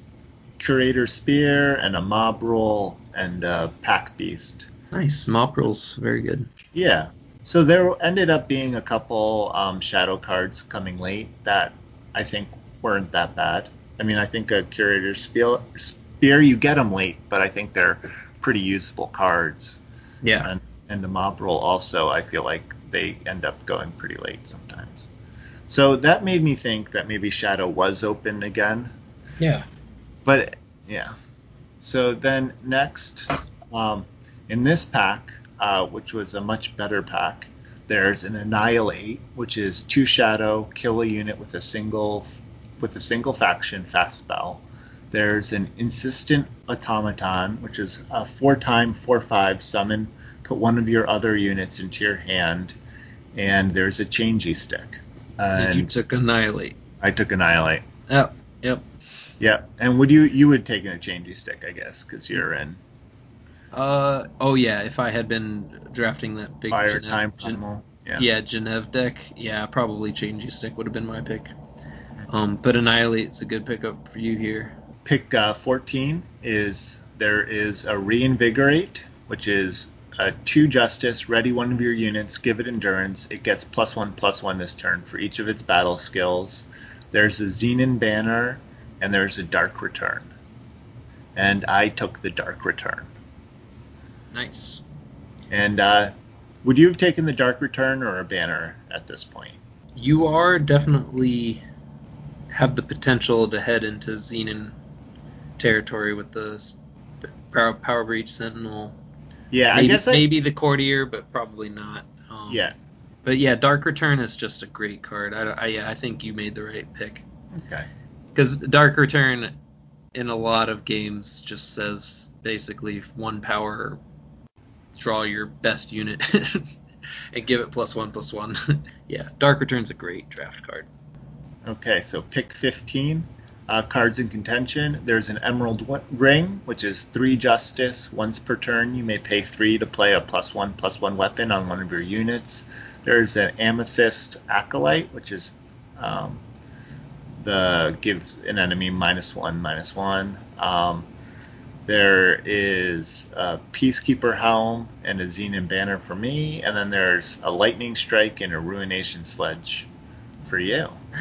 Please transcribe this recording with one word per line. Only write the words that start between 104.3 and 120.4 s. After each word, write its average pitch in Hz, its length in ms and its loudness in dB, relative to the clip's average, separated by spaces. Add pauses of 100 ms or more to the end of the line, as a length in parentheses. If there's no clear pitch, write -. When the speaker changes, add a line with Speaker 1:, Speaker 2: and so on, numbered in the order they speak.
Speaker 2:
territory 107 560 0
with 104 180 -10
the 107 220 -8
s-, - 200 -14 (800)
Power, 113 220 0
Power 117 300 -4
Breach 113 280 -6
Sentinel. 110 600 -10 (580)
Speaker 1:
Yeah, 123 260 6
Speaker 2:
Maybe, 127 100 8
Speaker 1:
I 196 80 8
guess 214 140 2
I 254 40 8
Speaker 2:
maybe 151 280 6
the 147 120 0
Courtier, 139 540 2
but 113 260 -10
probably 107 380 -6
not. 104 340 -12 (260)
Um, 107 220 -14
Speaker 1:
Yeah. 98 220 -2 (500)
Speaker 2:
but 131 140 2
yeah, 135 160 4
Dark 143 320 2
Return 151 340 2
is 113 160 -6
just - 260 -8
a 104 40 -14
great 104 360 -8
card. 101 300 -8
I, 107 80 -6 (120)
I, 110 380 -4
I 110 40 -6
think 110 280 -8
you 110 120 -10
made 104 200 -8
the 107 100 -10
right 107 280 -12
pick. - 300 -12 (440)
Speaker 1:
Okay. 76 200 -10 (480)
Speaker 2:
'Cause 139 240 4
Dark 143 400 6
Return 131 540 2 (640)
in 123 140 -6
a 117 80 -2
lot 113 320 2